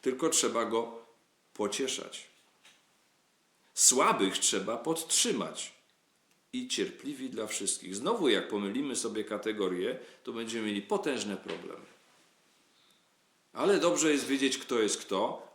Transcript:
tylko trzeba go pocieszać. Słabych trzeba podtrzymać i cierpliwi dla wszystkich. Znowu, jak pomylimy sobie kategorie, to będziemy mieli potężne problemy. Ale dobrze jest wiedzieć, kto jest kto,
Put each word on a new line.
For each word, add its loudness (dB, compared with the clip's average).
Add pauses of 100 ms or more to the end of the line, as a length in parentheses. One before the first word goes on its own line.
tylko 0
trzeba 2
go -4 (480)
pocieszać. -4 (1400)
Słabych 6
trzeba 0
podtrzymać -2 (800)
i -6
cierpliwi -4
dla -6
wszystkich. -4
Znowu, 0
jak 4
pomylimy -2
sobie -4
kategorie, -2 (260)
to -8
będziemy -4
mieli -2
potężne -2
problemy. -12 (1700)
Ale 4
dobrze 4
jest 2
wiedzieć, 2
kto -2
jest 4
kto, -2